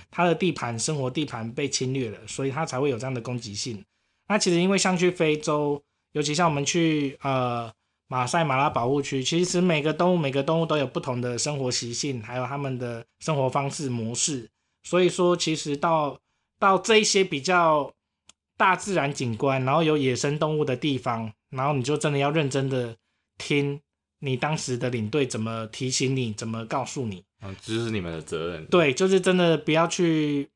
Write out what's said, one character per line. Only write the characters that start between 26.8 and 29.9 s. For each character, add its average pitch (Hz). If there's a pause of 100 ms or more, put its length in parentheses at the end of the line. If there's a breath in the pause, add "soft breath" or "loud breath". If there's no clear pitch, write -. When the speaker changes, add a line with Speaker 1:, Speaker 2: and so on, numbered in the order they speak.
Speaker 1:
诉 123
你。 92 (200)
Speaker 2:
嗯， 95
这 110
就 117
是 117
你 110
们 85
的 80
责 82
任。 80
Speaker 1:
对， 160
就 185
是 190
真 185
的 170
不 151
要 165
去 156